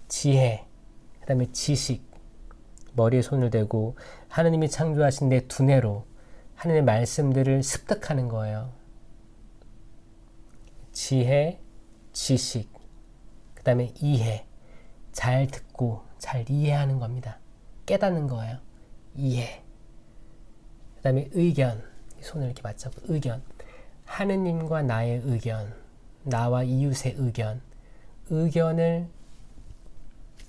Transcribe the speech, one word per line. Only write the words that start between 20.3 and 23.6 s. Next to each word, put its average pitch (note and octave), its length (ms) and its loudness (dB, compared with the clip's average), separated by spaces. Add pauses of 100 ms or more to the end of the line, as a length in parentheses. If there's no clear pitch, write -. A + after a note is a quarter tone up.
그다음에 C3+ 360 2
의견, C3+ 500 4 (380)
손을 C#3+ 260 -6
이렇게 A#2+ 160 -6
맞잡고 - 420 -10
의견. C3 380 -2 (600)